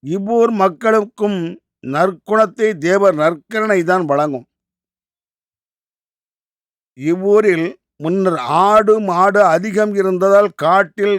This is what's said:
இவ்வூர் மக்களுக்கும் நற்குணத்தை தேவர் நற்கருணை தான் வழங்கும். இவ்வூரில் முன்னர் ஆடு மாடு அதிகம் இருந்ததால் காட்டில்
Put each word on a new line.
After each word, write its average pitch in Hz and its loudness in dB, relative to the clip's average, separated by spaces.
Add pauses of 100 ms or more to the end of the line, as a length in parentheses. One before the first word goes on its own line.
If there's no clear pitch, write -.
இவ்வூர் 214 0
மக்களுக்கும் 208 -2 (460)
நற்குணத்தை 196 -2
தேவர் 185 2
நற்கருணை 180 -2
தான் 180 -2
வழங்கும். 143 -4 (2500)
இவ்வூரில் 185 0 (280)
முன்னர் 180 -2 (220)
ஆடு 214 4
மாடு 190 0
அதிகம் 202 0
இருந்ததால் 196 2
காட்டில் 196 0